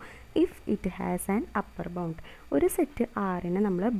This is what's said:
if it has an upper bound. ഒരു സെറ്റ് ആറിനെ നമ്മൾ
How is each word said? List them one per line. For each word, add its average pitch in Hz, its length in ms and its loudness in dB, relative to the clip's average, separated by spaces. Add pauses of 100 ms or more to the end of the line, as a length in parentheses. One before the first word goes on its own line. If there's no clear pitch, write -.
(420)
if 359 100 4 (220)
it - 100 -4 (140)
has 180 240 0 (120)
an 240 80 2 (180)
upper - 260 -8 (100)
bound. 165 200 -2 (380)
ഒരു 294 120 6 (100)
സെറ്റ് - 280 0 (220)
ആറിനെ 180 400 0
നമ്മൾ 185 180 2 (160)